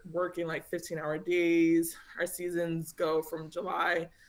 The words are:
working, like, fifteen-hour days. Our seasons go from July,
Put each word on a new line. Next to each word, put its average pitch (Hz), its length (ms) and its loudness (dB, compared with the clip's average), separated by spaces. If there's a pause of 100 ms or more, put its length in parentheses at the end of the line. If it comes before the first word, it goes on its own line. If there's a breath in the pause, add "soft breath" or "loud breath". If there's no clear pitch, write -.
working, 175 380 -2
like, 160 220 -6
fifteen-hour 156 480 -4
days. 165 800 4 (200)
Our 170 80 0
seasons 170 680 -2
go 160 280 2
from 160 280 -8
July, 170 580 0 (220 soft breath)